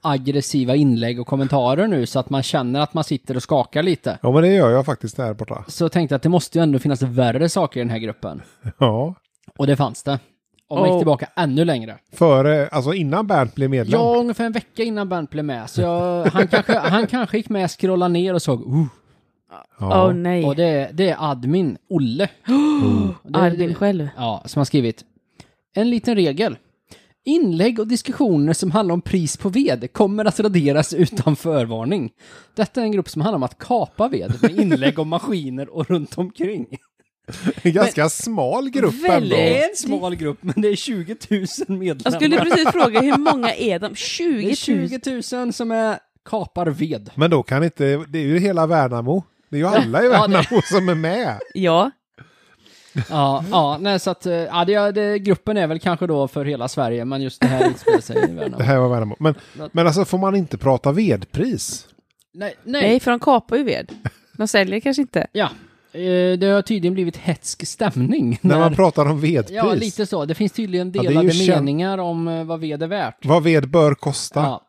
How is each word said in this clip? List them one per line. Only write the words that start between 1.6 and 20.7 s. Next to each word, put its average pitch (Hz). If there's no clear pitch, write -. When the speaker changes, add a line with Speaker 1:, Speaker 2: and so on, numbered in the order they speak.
Speaker 1:
nu, 139
så -
att -
man 139
känner 131
att 147
man 156
sitter 135
och 123
skakar 147
lite. 160
Speaker 2:
Ja, 123
men 151
det 175
gör 185
jag 131
faktiskt 120
där 117
borta. 110
Speaker 1:
Så 170
tänkte 165
jag 143
att 123
det 156
måste 170
ju 170
ändå 143
finnas 135
värre 127
saker 160
i -
den 117
här 113
gruppen. 107
Speaker 2:
Ja. 131
Speaker 1:
Och 143
det 143
fanns 131
det. 139
Om 151
man 185
gick 185
Speaker 3:
Oh. 175
Speaker 1:
tillbaka 151
ännu 156
längre. 113
Speaker 2:
Före, 147
alltså 147
innan 180
Bernt 147
blev 135
medlem? 135
Speaker 1:
Ja, 233
ungefär 240
en 233
vecka 226
innan 214
Bernt 175
blev 151
med. 120
Så -
jag, 175
han 180
kanske, 220
han 196
kanske 233
gick 220
med, 190
scrollade 180
ner 180
och 170
såg, 131
"Uh." 156
Speaker 2:
Ja. 190
Speaker 3:
Åh, 185
nej. 175
Speaker 1:
Och 143
det, 156